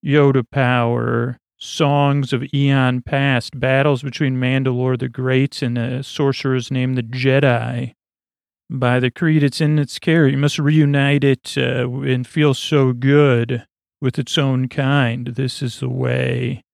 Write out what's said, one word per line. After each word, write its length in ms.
Yoda 440
power. 880
Songs 720
of 220
eon 480
past. 580
Battles 440
between 340
Mandalore 600
the 120
Great 520
and 160
a 240
sorcerer's 720
named 260
the 60
Jedi. 920
By 320
the 100
creed 320
it's 160
in 180
its 220
care, 280
you 100
must 200
reunite 680
it, 320
uh, 320
and 360
feel 280
so 400
good 720
with 180
its 200
own 320
kind. 580
This 340
is 200
the 80
way. 760